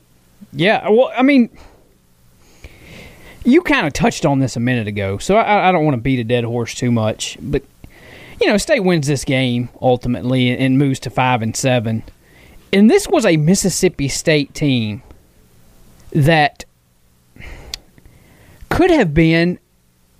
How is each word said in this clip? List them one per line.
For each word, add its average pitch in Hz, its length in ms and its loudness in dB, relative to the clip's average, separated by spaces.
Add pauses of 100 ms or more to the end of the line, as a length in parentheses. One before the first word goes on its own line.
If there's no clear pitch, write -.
(540)
Yeah. 170 360 0
Well, 233 260 2
I 233 80 0
mean, 269 260 4 (1900)
you 294 200 4
kinda 240 280 0
touched - 340 -2
on 143 140 0
this 131 160 -4
a 131 40 -6
minute 120 280 -2
ago, 101 300 -4
so - 180 -2
I, 208 340 2
I - 40 4
don't 160 120 0
wanna 143 120 0
beat 131 220 -2
a 117 40 -4
dead 120 220 -2
horse 117 280 -6
too 123 180 -2
much. 110 500 -2
But, - 220 -4 (760)
you 440 80 0
know, 226 100 2
State - 240 -2
wins 170 260 0
this 143 180 -2
game 123 420 -2 (140)
ultimately 123 680 0
and, 123 120 -2
and 131 160 2
moves 139 240 0
to - 80 -10
five 127 320 0
and 110 140 -4
seven. 113 480 -2 (680)
And 202 180 6
this 381 180 2
was 302 180 0
a 175 120 4
Mississippi 165 680 0
State 147 460 -2
team 117 480 -2 (1080)
that 151 520 0 (2000)
could 359 220 2
have 220 220 2
been, 165 440 2 (640)